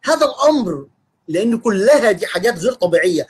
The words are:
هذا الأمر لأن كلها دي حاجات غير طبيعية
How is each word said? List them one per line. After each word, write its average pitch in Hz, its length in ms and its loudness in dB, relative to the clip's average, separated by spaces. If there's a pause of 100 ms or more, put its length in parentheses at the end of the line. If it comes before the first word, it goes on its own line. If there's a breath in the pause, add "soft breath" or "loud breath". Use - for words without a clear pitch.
هذا 311 220 0
الأمر 254 600 -2 (420)
لأن 220 300 -2
كلها 226 540 2
دي - 140 -4
حاجات 185 320 -2
غير 214 140 -2
طبيعية 170 580 0